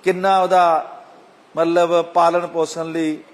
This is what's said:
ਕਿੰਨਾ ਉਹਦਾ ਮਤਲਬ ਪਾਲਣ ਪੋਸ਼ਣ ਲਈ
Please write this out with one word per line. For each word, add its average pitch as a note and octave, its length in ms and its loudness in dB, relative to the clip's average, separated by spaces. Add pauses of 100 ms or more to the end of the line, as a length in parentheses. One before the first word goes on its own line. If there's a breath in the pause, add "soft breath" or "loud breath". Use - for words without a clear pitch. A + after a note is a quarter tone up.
ਕਿੰਨਾ F#3 380 0
ਉਹਦਾ F3 560 2 (600)
ਮਤਲਬ E3+ 460 2
ਪਾਲਣ E3+ 440 0
ਪੋਸ਼ਣ E3 460 -6
ਲਈ D#3 260 -4 (160)